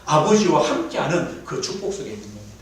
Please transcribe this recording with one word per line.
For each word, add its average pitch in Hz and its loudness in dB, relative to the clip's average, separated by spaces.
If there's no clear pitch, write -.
아버지와 160 4
함께하는 170 -2
그 - -6
축복 196 -6
속에 113 -10
있는 104 -10
겁니다. - -16